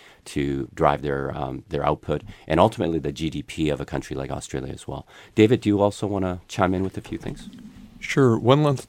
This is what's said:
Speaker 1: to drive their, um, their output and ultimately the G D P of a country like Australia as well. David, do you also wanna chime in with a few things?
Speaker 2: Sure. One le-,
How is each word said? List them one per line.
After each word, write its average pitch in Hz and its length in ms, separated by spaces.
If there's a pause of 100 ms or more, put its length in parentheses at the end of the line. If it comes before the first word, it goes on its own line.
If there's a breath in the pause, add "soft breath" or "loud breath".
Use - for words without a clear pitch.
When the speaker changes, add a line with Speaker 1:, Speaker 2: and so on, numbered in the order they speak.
(260 soft breath)
Speaker 1:
to 69 480
drive 73 260
their, 69 360
um, 65 320
their 71 160
output 73 380 (240 loud breath)
and 80 140
ultimately 90 380
the 73 140
G 80 180
D 73 120
P - 280
of 71 100
a 71 60
country 71 280
like 67 160
Australia 69 420
as - 140
well. - 200 (280 loud breath)
David, 110 280
do 104 80
you 101 100
also 101 260
wanna 92 420
chime 92 260
in 92 80
with 95 160
a - 40
few - 140
things? - 320 (520)
Speaker 2:
Sure. 127 360
One 139 280
le-, 143 120 (120)